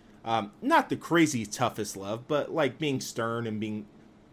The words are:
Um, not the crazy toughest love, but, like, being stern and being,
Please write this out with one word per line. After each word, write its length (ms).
Um, 260
not 280
the 80
crazy 480
toughest 500
love, 320
but, 240
like, 260
being 220
stern 480
and 120
being, 260